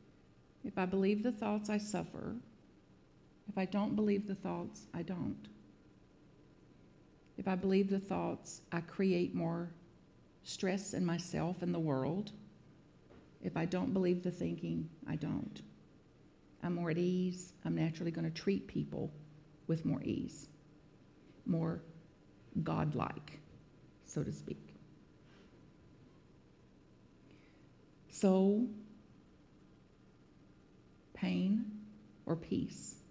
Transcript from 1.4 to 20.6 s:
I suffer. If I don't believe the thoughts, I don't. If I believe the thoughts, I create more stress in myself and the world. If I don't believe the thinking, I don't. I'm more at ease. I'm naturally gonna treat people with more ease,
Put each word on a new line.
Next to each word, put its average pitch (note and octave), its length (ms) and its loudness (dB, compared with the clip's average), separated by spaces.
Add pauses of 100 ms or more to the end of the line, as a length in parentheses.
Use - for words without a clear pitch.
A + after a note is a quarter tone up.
I G#3 80 2
suffer. - 560 -4 (1120)
If G3 80 -10
I F#3+ 80 2
don't G#3 300 2
believe G#3 320 4
the G3 80 -4
thoughts, F3 580 -6
I E3+ 80 -4
don't. E3 460 -4 (1900)
If F#3+ 80 -6
I F#3 80 4
believe F#3+ 340 4
the G3 100 2
thoughts, F3 600 -4 (100)
I E3+ 100 -2
create F3+ 520 2
more E3+ 380 0 (720)
stress F#3+ 500 -2
in F#3 100 0
myself E3+ 600 -2
and F3 100 2
the E3+ 60 0
world. D3+ 540 0 (1120)
If F3+ 120 -4
I E3 80 2
don't F3+ 260 0
believe F3+ 320 4
the F3+ 80 0
thinking, E3+ 580 -2 (160)
I D#3+ 120 -2
don't. - 440 -4 (1040)
I'm F3 120 0
more E3+ 160 0
at E3 60 2
ease. F3+ 540 0 (140)
I'm E3 100 2
naturally E3 340 0
gonna E3 200 0
treat G3 400 0
people - 420 -2 (560)
with D#3+ 160 2
more - 180 2
ease, - 460 -2 (1000)